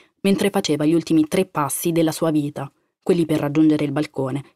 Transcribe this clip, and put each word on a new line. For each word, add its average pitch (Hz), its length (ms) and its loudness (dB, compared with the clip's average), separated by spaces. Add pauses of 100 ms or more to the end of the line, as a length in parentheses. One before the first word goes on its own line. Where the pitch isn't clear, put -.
(220)
mentre 196 280 2
faceva 156 360 -2
gli 156 80 4
ultimi 160 340 2
tre 185 180 0
passi 156 460 -4
della 160 220 2
sua 160 180 -2
vita, 143 400 -4 (320)
quelli 175 220 2
per 151 160 0
raggiungere 151 420 2
il 143 80 -4
balcone 135 640 -6